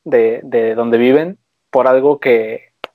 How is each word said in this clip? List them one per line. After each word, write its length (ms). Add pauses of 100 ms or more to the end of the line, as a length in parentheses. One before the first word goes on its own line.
de, 380
de 320
donde 240
viven 400 (320)
por 160
algo 320
que, 540 (220)